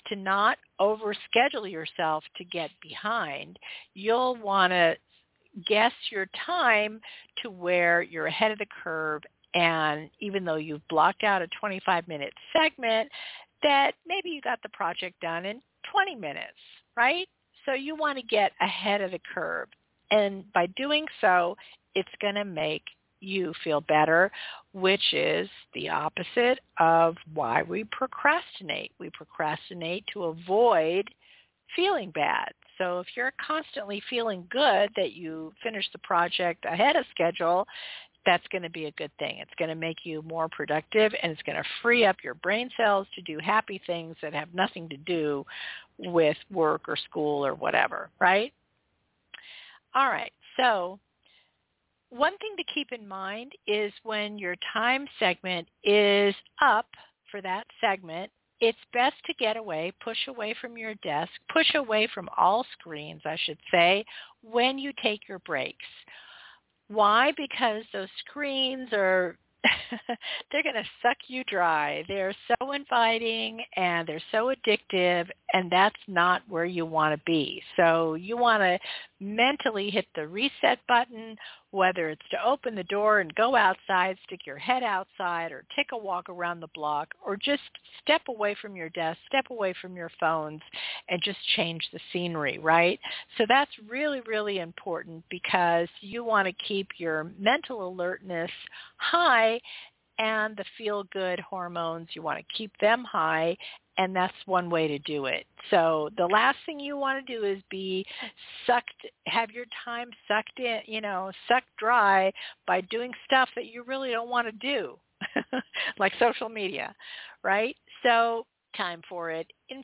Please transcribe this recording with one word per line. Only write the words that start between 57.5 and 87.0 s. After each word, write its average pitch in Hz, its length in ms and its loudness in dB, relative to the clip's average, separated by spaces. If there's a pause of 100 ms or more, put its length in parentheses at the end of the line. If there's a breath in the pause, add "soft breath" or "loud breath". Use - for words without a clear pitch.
segment, 190 500 -2 (300)
it's 226 160 4 (140)
best 254 240 2 (100)
to 330 100 -4
get 220 200 0
away, 185 360 -6 (120)
push 233 240 -6
away 226 320 -8
from 233 180 -14
your 220 180 -10
desk, 156 360 -4 (200)
push 320 240 4
away 220 380 2
from 185 240 -10
all 202 360 4
screens, 156 520 -14
I 156 200 -6
should 160 140 -8 (120)
say, 185 320 8 (380 loud breath)
when 240 360 0
you 277 140 -6 (100)
take 208 280 -2
your 190 100 -12
breaks. - 460 -6 (1000 loud breath)
Why? 214 500 4
Because 233 460 -2 (100)
those 190 160 -8 (180)
screens 262 640 -4
are, 185 460 2 (260)
<laughs> - 40 4 (840 loud breath)
they're 302 120 0
gonna 247 200 -4 (180)
suck 240 160 2 (100)
you 254 180 -8
dry. 156 600 0
They're 196 280 -4 (120)
so 254 240 0
inviting 226 920 0 (120)
and 170 320 0
they're 160 140 -6 (100)
so 233 220 2
addictive, 180 760 2 (240)
and 180 180 2
that's 190 240 6 (120)
not 180 420 4
where 170 160 0
you 175 200 -2
wanna 156 400 2
be. 160 360 0 (160)
So 165 380 6
you 190 200 -6
wanna 214 440 4 (420 loud breath)
mentally 214 680 0
hit 190 260 -2
the 151 120 -6
reset 233 600 0
button, 233 500 0 (340 loud breath)
whether 185 380 2
it's - 220 -10
to 175 120 -2
open 247 300 0
the 190 120 -6
door 208 340 4
and 165 160 -2
go 240 200 4
outside, 190 680 2
stick 185 200 -14
your 143 120 -12
head 254 240 0
outside, 185 720 -4
or 135 140 -16 (100)
take 285 160 -2
a 254 60 -6
walk 190 300 -6
around 175 320 -6
the 160 140 -14
block, 151 400 -4 (100)